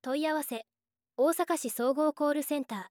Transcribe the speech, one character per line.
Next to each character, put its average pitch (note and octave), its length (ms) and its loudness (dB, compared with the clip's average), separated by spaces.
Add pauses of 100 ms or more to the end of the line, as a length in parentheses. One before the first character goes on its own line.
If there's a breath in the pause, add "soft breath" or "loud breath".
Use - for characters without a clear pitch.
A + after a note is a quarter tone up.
問 C4 180 -2
い D#4 80 0
合 D#4 60 0
わ D4+ 80 0
せ、 A#3 240 -8 (520)
大 C4 100 6
阪 E4+ 280 2
市 C4 140 -4
総 B3 240 0
合 D4+ 200 2
コ D4 140 0
ー D4 60 2
ル D4 80 0
セ D4 160 -2
ン C4+ 80 -4
タ A3 100 -8
ー F#3+ 160 -8